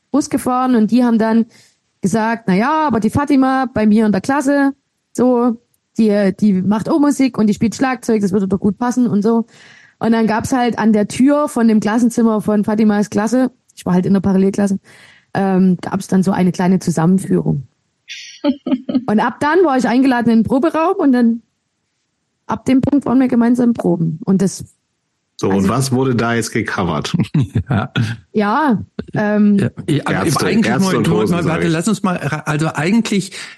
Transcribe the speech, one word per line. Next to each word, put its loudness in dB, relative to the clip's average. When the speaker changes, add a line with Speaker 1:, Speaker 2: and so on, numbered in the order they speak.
Speaker 1:
Bus -2
gefahren -2
und 2
die 2
haben 2
dann 2
gesagt, -2
„Na 2
ja, 0
aber -2
die 0
Fatima 0
bei 0
mir 4
in 2
der -2
Klasse, 0
so, 0
die, 2
die 2
macht -2
auch 0
Musik 0
und 2
die 2
spielt -2
Schlagzeug, -2
das 0
würde 0
doch -2
gut -2
passen“ 0
und 0
so. 0
Und 0
dann 2
gab's -2
halt 0
an 2
der 2
Tür 2
von 0
dem 4
Klassenzimmer 0
von 0
Fatimas 0
Klasse, 0
ich -14
war 0
halt 2
in 0
der 2
Parallelklasse, 0
ähm, 2
gab's -8
dann 2
so 0
eine 0
kleine 2
Zusammenführung. 0
<laughs> -16
Und 2
ab -2
dann 2
war 2
ich 0
eingeladen 2
in 4
den 4
Proberaum 0
und 2
dann 2
ab -8
dem 2
Punkt 0
waren 0
wir 2
gemeinsam 2
proben. -2
Und 2
das -4
Speaker 2:
So, -4
Speaker 1:
also 0
Speaker 2:
und 0
was -2
wurde 0
da 0
jetzt -4
gecovert? -4
Speaker 3:
<laughs> -4
Ja. -2
Speaker 1:
Ja, 0
ähm, 2
Speaker 3:
Ja, 0
ja, -2
aber -2
Speaker 2:
Ärzte, -2
Speaker 3:
eigentlich 0
Speaker 2:
Ärzte 0
Speaker 3:
nur, 0
Speaker 2:
und 0
Speaker 3:
nur, 2
Speaker 2:
Hosen, 0
Speaker 3:
nur, -2
Speaker 2:
sag 0
Speaker 3:
warte, -2
Speaker 2:
ich. 0
Speaker 3:
lass -2
uns -2
mal -2
ra-, -6
also -2
eigentlich 0